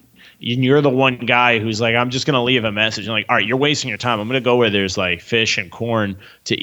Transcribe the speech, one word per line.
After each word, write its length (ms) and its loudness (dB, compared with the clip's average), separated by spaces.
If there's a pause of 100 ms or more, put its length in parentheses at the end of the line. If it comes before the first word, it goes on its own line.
(400)
And 240 -2
you're 180 4
the 100 2
one 260 2
guy 400 2
who's 240 -2
like, 140 2
"I'm 160 0
just 160 -4
gonna 160 2
leave 200 2
a 80 -2
message." 340 -4
And 80 -6
like, 140 -2
"All 100 2
right, 100 0
you're 100 0
wasting 320 -2
your 80 -6
time. 220 -2
I'm 80 -6
gonna 120 -2
go 160 2
where 140 4
there's, 260 0
like, 240 -2
fish 380 -2
and 140 -8
corn 440 -2 (280)
to 200 -2